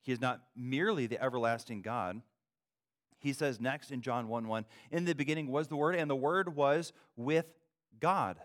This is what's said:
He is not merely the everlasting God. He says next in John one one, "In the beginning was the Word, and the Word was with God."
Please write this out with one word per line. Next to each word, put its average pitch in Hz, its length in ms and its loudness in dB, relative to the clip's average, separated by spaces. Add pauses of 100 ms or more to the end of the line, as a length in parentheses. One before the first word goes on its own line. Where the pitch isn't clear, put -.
He - 80 -6
is 120 100 0
not 123 220 0 (140)
merely 135 500 0
the 113 160 -2
everlasting 117 600 0
God. 107 380 -4 (960)
He 143 140 -4
says 135 280 -2
next 135 320 -4
in 127 100 -6
John 120 260 -2
one 113 200 -4
one, 110 160 -2 (260)
"In 170 140 0
the 170 100 2
beginning 147 320 0
was 147 220 0
the 156 80 -4
Word, 151 180 4
and 156 160 0
the 135 60 2
Word 160 400 0
was 143 360 4 (240)
with 151 300 2 (540)
God." 143 440 2